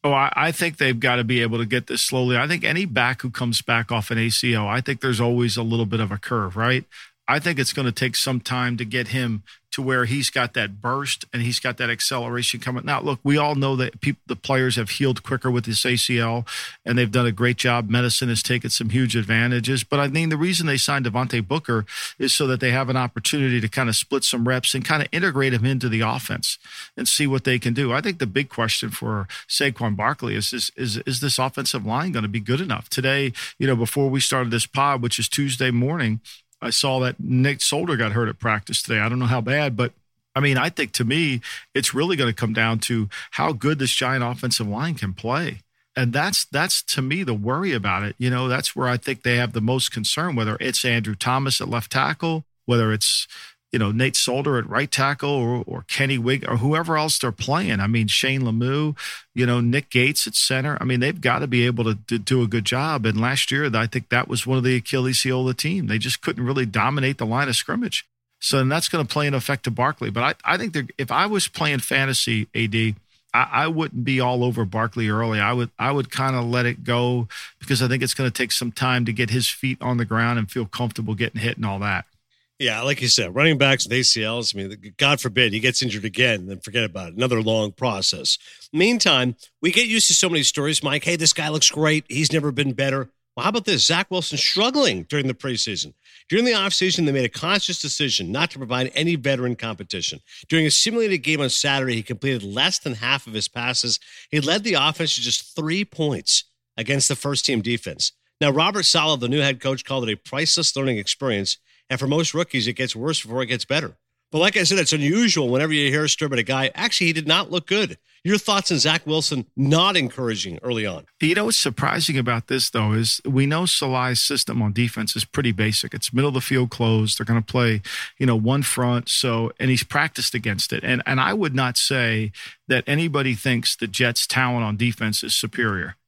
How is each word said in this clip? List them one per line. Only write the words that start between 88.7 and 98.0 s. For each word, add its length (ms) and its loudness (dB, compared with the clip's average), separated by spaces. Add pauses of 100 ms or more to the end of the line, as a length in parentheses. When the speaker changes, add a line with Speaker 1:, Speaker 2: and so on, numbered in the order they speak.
Speaker 2:
Meantime, 640 4 (260)
we 120 2
get 160 4
used 180 4
to 60 4
so 160 4
many 120 2
stories, 400 0
Mike. 220 -2
"Hey, 140 0
this 160 4
guy 160 -2
looks 200 4
great. 380 2
He's 240 0
never 220 0
been 180 0
better." 380 -2 (260)
Well, 80 -6
how 60 2
about 160 -2
this? 200 2
Zach 240 2
Wilson 280 -4
struggling 640 2
during 240 -2
the 60 -2
preseason. 640 -6 (340)
During 160 2
the 80 4
offseason, 520 2
they 60 4
made 140 2
a 40 0
conscious 520 0
decision 500 -2